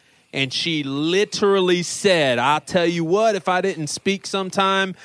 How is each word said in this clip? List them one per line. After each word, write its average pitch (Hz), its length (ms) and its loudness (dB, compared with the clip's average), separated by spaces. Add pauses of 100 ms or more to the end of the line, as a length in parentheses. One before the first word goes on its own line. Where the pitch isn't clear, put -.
(320)
And 135 220 -4
she 156 300 -4
literally 180 960 0
said, 160 560 2
"I'll 143 240 2
tell 175 240 0
you 170 180 0
what, 208 300 2
if 190 160 -2
I 180 120 2
didn't 160 260 -4
speak - 400 -4
sometime, 190 640 0 (120)